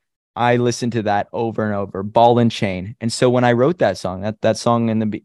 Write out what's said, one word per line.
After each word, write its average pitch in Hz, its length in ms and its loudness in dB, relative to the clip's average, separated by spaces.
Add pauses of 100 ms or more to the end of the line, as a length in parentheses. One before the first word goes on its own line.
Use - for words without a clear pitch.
(380)
I 120 200 2
listened 120 340 -2
to 110 120 -4
that 101 280 -2
over 113 320 -4
and 107 100 -2
over, 101 300 -6
Ball 117 360 4
and 117 120 4
Chain. 95 480 -6
And 117 140 -4
so 127 160 2
when 123 160 2
I 120 80 4
wrote 135 240 2
that 101 200 0
song, 92 220 -8
that, 107 220 -8
that 110 160 2
song 117 320 0
in 110 100 0
the 110 60 -2
be-, 107 200 -6